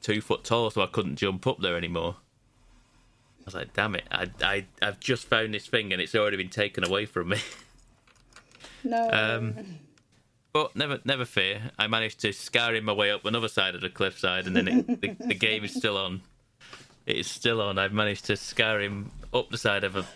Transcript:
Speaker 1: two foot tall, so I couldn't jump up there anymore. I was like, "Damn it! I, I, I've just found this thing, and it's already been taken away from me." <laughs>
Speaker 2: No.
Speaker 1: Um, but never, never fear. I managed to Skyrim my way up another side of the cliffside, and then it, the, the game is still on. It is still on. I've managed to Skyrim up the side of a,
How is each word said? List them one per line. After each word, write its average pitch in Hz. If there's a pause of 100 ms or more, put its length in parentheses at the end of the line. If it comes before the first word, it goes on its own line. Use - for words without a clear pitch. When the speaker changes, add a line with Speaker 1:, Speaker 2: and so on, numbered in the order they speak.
Speaker 1:
two 107
foot -
tall, 117
so 101
I 92
couldn't 95
jump 95
up 131
there 90
anymore. 85 (1200)
I -
was 98
like, -
"Damn 104
it! -
I, 92 (100)
I, 98 (140)
I've 101
just -
found 110
this 104
thing, 104
and 92
it's 82
already 104
been 95
taken 104
away 98
from 87
me." 104
<laughs> - (1400)
Speaker 2:
No. 233
Speaker 1:
Um, 113 (760)
but 151
never, 147
never 127
fear. 104
I 107
managed 113
to 107
Skyrim 113
my 107
way 101
up 101
another 113
side 92
of 85
the 92
cliffside, 92
and 92
then -
it, 240
the, 202 (140)
the 233
game 107
is 101
still 107
on. 95 (840)
It -
is -
still 117
on. 101
I've 98
managed 104
to -
Skyrim 101 (220)
up 123
the 113
side 101
of 95
a, 95 (120)